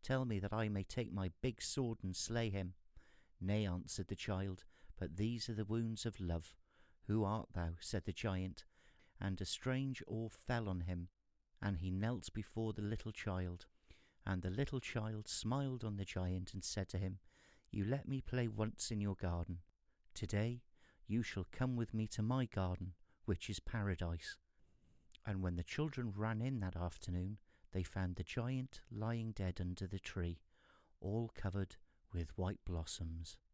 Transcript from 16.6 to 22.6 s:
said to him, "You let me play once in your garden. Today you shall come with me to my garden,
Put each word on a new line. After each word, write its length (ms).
said 280
to 80
him, 220
"You 140
let 240
me 120
play 280
once 420
in 100
your 160
garden. 460
Today 480
you 160
shall 220
come 320
with 180
me 140
to 140
my 220
garden, 500